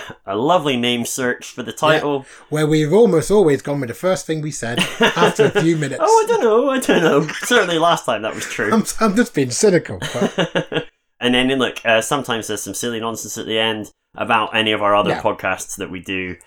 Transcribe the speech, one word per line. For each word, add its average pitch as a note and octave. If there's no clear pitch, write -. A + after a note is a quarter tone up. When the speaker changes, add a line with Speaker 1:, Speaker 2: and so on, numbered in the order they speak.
Speaker 1:
a G2
lovely D3
name A#2+
search B2
for B2
the A2+
Speaker 2:
Yeah. -
Speaker 1:
title. D3
Speaker 2:
Where D3+
we've D3+
almost F#3+
always E3
gone C#3+
with A#2+
the A2+
first F#3
thing D#3+
we D3+
said A#2+
Speaker 1:
<laughs> -
Speaker 2:
after E3
a -
few E3
minutes. C#3+
Speaker 1:
Oh, A4
I G#4+
don't A4
know. A#3+
I C4+
don't F#3+
know. C#3+
Certainly F3+
last E3
time A2
that G#2
was -
true. -
Speaker 2:
I'm, G#3+
I'm G#3+
just A#3+
being C3+
cynical. E3+
But F3
Speaker 1:
<laughs> -
And B2
then, B2+
look, A#2+
uh, A2+
sometimes A#2
there's G#2
some G2
silly A#2
nonsense A2+
at -
the A2
end A2
about A2
any A2
of G#2+
our G2+
other G#2
Speaker 2:
Yeah. -
Speaker 1:
podcasts G2+
that F2
we F2+
do. F#2